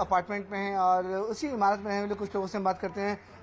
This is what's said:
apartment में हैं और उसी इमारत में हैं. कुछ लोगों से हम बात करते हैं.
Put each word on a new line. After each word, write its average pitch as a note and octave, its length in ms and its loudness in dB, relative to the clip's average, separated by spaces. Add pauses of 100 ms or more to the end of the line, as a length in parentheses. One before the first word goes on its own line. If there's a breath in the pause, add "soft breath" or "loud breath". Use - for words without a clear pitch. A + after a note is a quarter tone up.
apartment F#3+ 500 0
में G3+ 80 -4
हैं G3 200 -2
और F#3 260 6
उसी G#3 440 -2
इमारत G#3 300 2
में G3+ 140 -4
हैं. G3+ 220 0
कुछ G3+ 200 -6
लोगों F#3+ 140 0
से G3+ 100 -4
हम F#3+ 60 -2
बात F#3 180 2
करते G3 180 -4
हैं. G3+ 200 -2 (220 loud breath)